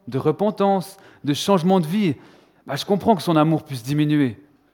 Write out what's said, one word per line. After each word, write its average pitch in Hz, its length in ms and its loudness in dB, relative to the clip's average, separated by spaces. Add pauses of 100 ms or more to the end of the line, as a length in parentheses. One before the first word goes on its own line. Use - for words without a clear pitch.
de 120 100 -4
repentance, 196 800 -2 (260)
de 143 100 0
changement 190 460 2
de 156 80 -2
vie, 180 280 0 (500)
Bah, 139 100 -8
je - 100 -8
comprends 208 300 2
que 156 60 -4
son 170 140 0
amour 156 280 2
puisse 127 200 -12
diminuer. 147 580 0 (320)